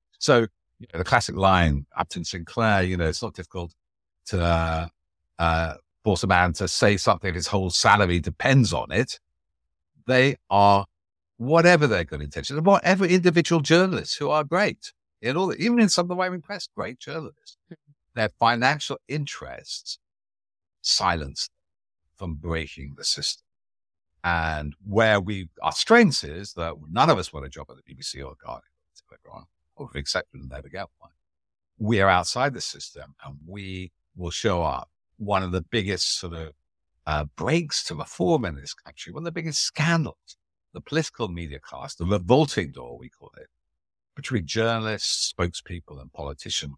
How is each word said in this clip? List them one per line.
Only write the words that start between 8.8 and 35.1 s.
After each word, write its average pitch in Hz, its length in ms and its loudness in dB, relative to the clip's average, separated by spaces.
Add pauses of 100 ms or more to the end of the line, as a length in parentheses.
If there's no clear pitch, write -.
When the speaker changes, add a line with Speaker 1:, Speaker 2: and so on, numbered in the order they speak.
Speaker 1:
it." 110 300 -2 (840)
They 127 300 4 (120)
are 101 380 6 (540)
whatever 160 460 6
their 95 180 2
good 73 160 -10
intentions, 76 380 -8
and 165 80 -2
whatever 190 400 4
individual 170 560 4
journalists 170 540 2
who 147 120 -4
are 151 160 2
great 175 480 -2 (300)
in 131 160 -2
all, 185 160 0
even 240 260 2
in 214 80 6
some 175 160 2
of 175 40 -6
the 180 80 -6
right-wing 185 260 -4
press, 202 340 -12
great 127 220 -8
journalists, - 580 -14 (120)
Speaker 2:
Hmm. 170 60 -20 (400)
Speaker 1:
their 110 140 -2 (100)
financial 127 600 2 (100)
interests - 880 -10 (840)
silence 80 640 -2
them - 80 -20 (640)
from 87 160 -8
breaking 76 640 -8
the - 60 -12
system. - 420 -6 (760)
And 80 520 -2 (100)
where 104 340 4
we, 95 300 -8 (140)
our - 100 0
strength 220 520 4
is 82 300 -12
that 82 200 -6 (160)
none 120 180 4
of 147 80 6
us 90 160 -6
want 69 140 -10
a - 20 -12
job 71 220 -18
at 64 60 -20
the 65 100 -20
B 69 80 -20
B 65 80 -20
C - 180 -10
or 69 140 -14 (100)
Guardian, - 240 -16 (1080)
or 139 100 -16
with - 80 -16
the 71 40 -8
exception 69 440 -6
of 69 80 -14
never 65 180 -16
get 92 200 -12 (100)
one. - 140 -20 (680)
We 107 240 2
are 98 80 6
outside 123 420 2
the 98 80 -10
system, 71 540 -14 (100)
and 71 220 -16
we 95 460 -12 (220)
will 87 160 -8
show 90 320 0
up. 67 280 -4 (260)